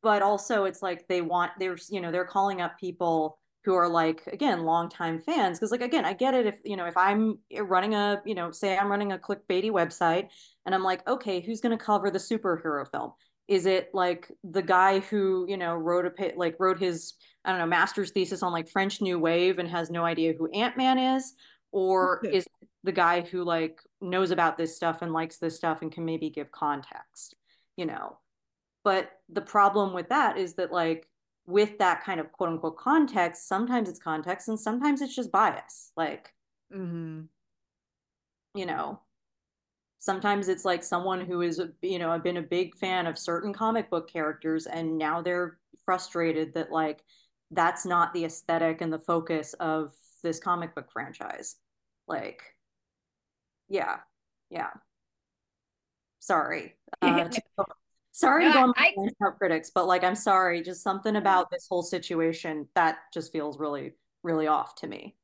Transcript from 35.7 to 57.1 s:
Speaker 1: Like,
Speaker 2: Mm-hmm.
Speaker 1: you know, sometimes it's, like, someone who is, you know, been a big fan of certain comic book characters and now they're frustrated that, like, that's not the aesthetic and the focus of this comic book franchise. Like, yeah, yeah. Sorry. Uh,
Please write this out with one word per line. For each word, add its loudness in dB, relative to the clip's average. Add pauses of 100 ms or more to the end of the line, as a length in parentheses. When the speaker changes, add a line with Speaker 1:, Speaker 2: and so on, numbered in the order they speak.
Speaker 1:
Like, -6 (400)
Speaker 2:
Mm-hmm. -10 (1300)
Speaker 1:
you -6
know, -6 (960)
sometimes -2
it's, -2
like, 0
someone -2
who -2
is, -2 (220)
you -2
know, 0
been -2
a -4
big -2
fan -2
of -6
certain -4
comic -2
book -4
characters -4
and -4
now -2
they're -2 (260)
frustrated -2
that, -6
like, -2 (460)
that's 0
not 2
the -4
aesthetic -2
and -2
the -6
focus -2
of -4 (260)
this -4
comic -2
book -12
franchise. -12 (520)
Like, -8 (1120)
yeah, -4 (500)
yeah. -8 (1500)
Sorry. -2 (260)
Uh, 4